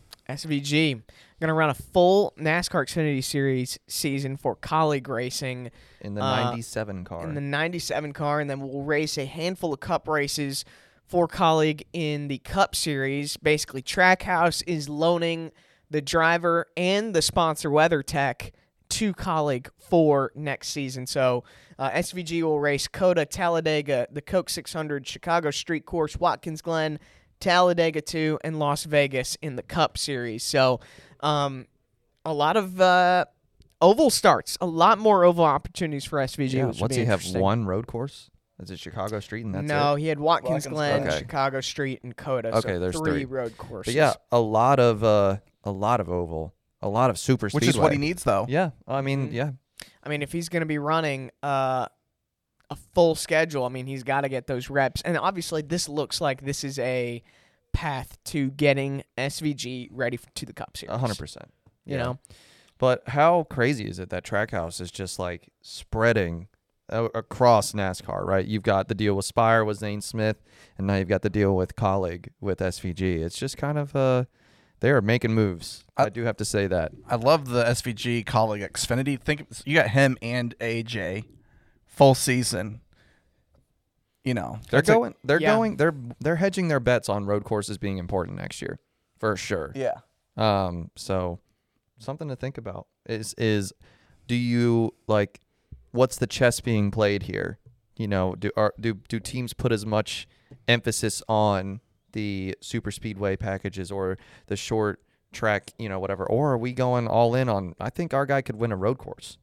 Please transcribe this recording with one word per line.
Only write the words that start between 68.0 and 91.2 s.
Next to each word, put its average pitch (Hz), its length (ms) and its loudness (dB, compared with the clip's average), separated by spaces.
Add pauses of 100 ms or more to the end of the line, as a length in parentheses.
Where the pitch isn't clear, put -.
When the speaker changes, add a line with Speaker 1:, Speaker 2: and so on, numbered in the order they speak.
Speaker 2:
right? 95 200 2
You've 107 180 -4
got 95 240 2
the 107 80 -2
deal 104 200 0
with 98 100 -4
Spire 113 400 4
with 107 120 -4
Zane 104 240 -6
Smith, 110 400 -2 (360)
and 95 100 -2
now 98 80 4
you've 95 120 2
got 95 140 2
the 104 80 0
deal 98 260 4
with 92 200 -2
Colleague 95 640 -2
with 98 220 -4
S 92 180 -2
V 90 140 -6
G. 92 240 0
It's 82 200 -4
just - 200 -6
kind 147 200 -2
of, 143 180 -6
uh, 127 300 2 (540)
they 127 120 4
are 135 100 6
making 113 320 2
moves. 98 500 0 (140)
Speaker 3:
I 135 80 6
Speaker 2:
I 110 40 -2
do 113 140 -6
have 113 140 -2
to 107 80 -4
say 101 220 0
that. 87 240 0 (180)
Speaker 3:
I 123 60 0
love 135 340 4
the 120 180 2
S 120 140 0
V 123 120 -4
G 117 300 -2
Colleague 110 380 0
Xfinity. 131 580 -4
Think 151 280 -4 (180)
you 143 100 0
got 151 140 6
him 131 320 4
and 120 400 -4
A 113 220 -2
J 107 400 -4 (640)
full 135 300 6
season. 117 640 -2 (1400)
You 127 100 -2
know, 90 260 -6 (100)
Speaker 2:
They're 127 120 4
Speaker 3:
that's 202 80 2
a 214 40 10
Speaker 2:
going, 233 300 2
they're 147 160 4
Speaker 1:
Yeah. 214 160 4
Speaker 2:
going, 220 220 0
they're, 151 180 2 (240)
they're 151 160 0
hedging 185 320 0
their 147 140 2
bets 120 260 2
on 101 180 -2
road 101 200 0
courses 104 320 -4
being 98 200 -4
important 90 400 -4
next - 240 -10
year, - 160 -8 (420)
for 107 180 -2
sure. 85 360 -6
Speaker 3:
Yeah. 131 260 -4 (360)
Speaker 2:
Um, 95 640 0
so 90 420 -4 (580)